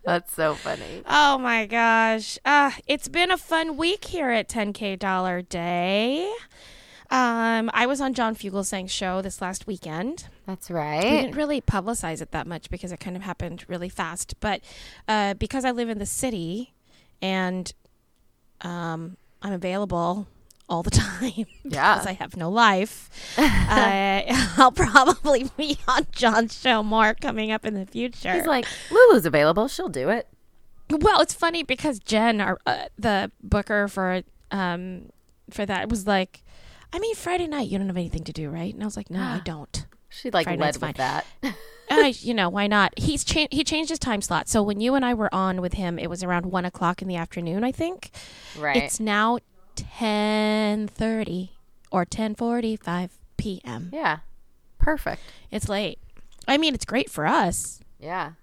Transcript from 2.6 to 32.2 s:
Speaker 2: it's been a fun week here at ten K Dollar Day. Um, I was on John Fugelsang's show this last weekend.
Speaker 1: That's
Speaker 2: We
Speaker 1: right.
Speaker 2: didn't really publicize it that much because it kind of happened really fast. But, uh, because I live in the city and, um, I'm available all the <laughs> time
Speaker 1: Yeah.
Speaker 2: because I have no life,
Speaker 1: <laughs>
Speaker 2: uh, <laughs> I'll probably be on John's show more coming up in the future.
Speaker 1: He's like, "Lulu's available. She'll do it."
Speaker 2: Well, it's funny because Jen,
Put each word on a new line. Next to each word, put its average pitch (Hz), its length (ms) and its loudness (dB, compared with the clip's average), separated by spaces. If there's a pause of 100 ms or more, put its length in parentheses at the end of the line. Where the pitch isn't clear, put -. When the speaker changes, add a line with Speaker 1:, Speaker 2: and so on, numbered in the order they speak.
Speaker 2:
it's 285 200 -2
been 349 240 2
a 359 60 2
fun 320 400 -2
week 339 280 -2
here 311 240 -2
at 226 200 0
ten 208 240 -2
K 196 220 -6
Dollar 185 460 -2
Day. 190 880 -2 (800)
Um, 233 640 2
I 240 120 4
was 269 160 -2
on 262 120 0
John 226 220 0
Fugelsang's 190 560 -6
show 190 300 -2
this 190 200 -8
last 190 260 -8
weekend. 185 600 -8 (200)
Speaker 1:
That's 190 220 -12
Speaker 2:
We 175 60 -6
Speaker 1:
right. 151 260 -2
Speaker 2:
didn't 254 340 2
really 294 260 -2
publicize 185 600 -2
it - 100 -12
that 156 160 -6
much 165 220 -12
because 180 220 -10
it 170 80 -12
kind 180 160 -10
of 185 60 -10
happened 175 460 -10
really 175 220 -8
fast. 175 500 -8
But, 208 220 -2 (460)
uh, 202 280 2
because 247 280 -4
I 254 80 2
live 233 180 -2
in 208 100 -4
the 202 80 -6
city 208 680 -6 (480)
and, 185 500 -2 (880)
um, 170 540 -8 (280)
I'm 202 100 -4
available 180 720 -2 (400)
all 170 140 -2
the - 80 -2
<laughs> - 0 -
time 214 560 0 (180)
Speaker 1:
Yeah. 160 300 4
Speaker 2:
because - 140 2
I 185 60 -4
have - 220 -10
no 170 140 -4
life, 208 600 4 (120)
Speaker 1:
<laughs> - 140 -4
Speaker 2:
uh, 285 80 8
<laughs> 196 1120 4
I'll 262 140 10
probably 269 840 4
be 285 220 -2 (100)
on 262 260 2
John's 226 460 2
show 226 220 2
more 214 320 4
coming 220 380 -4
up 220 120 -4
in 214 120 -4
the 190 100 -4
future. 240 480 -4
Speaker 1:
He's 339 140 0
like, 254 180 2 (240)
"Lulu's 240 380 10
available. 165 400 4
She'll 359 220 -6
do 143 200 -2
it." 226 180 0 (640)
Speaker 2:
Well, 349 320 6
it's - 140 2
funny 339 260 0
because 262 380 -2
Jen, 220 420 2